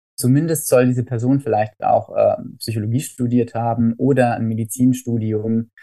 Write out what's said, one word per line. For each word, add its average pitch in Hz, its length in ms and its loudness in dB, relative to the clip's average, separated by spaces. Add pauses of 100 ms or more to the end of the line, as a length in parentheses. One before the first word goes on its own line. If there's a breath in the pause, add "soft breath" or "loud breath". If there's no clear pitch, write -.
(160)
zumindest 151 520 0
soll 127 180 4
diese 123 180 0
Person 123 360 0
vielleicht 107 420 -2
auch, 107 320 0
äh, 104 220 2 (220)
Psychologie 113 420 -4
studiert 120 540 -2
haben 117 400 0
oder 127 400 2
ein 113 120 -4
Medizinstudium, 113 1200 -2 (120)